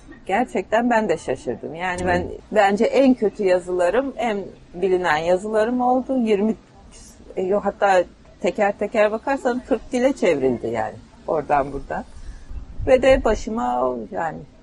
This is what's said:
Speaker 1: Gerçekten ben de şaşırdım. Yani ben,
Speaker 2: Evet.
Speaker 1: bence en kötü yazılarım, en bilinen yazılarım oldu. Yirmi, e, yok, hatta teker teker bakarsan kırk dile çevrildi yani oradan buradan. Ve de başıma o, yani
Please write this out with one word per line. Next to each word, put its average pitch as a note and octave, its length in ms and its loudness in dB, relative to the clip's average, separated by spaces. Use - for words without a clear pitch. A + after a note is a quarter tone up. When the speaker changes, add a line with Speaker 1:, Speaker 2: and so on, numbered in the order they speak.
Speaker 1:
Gerçekten A3+ 640 0
ben A3 180 2
de E3 80 2
şaşırdım. C3 580 -6
Yani F3+ 320 -6
ben, F3+ 140 2
Speaker 2:
Evet. - 200 -8
Speaker 1:
bence G#3 320 4
en C4 300 6
kötü G#3 300 -2
yazılarım, F3+ 720 0
en A3 220 -2
bilinen F3+ 420 2
yazılarım G#3+ 640 0
oldu. B3+ 380 0
Yirmi, G#3+ 360 2
e, F#3+ 60 -2
yok, F#3+ 220 0
hatta G3 400 2
teker G3+ 380 0
teker G#3 340 0
bakarsan B3 560 -2
kırk - 240 -2
dile B3+ 200 2
çevrildi C3 540 0
yani A2 280 -4
oradan C#3+ 440 -2
buradan. D#3 320 -8
Ve B3+ 160 4
de C4 220 4
başıma A#3+ 640 -2
o, B3+ 100 -4
yani E3 280 -6